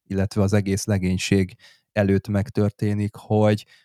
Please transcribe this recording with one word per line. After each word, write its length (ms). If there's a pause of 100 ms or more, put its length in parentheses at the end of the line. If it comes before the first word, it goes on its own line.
illetve 380
az 120
egész 320
legénység 680 (360)
előtt 360
megtörténik, 880
hogy 500 (200)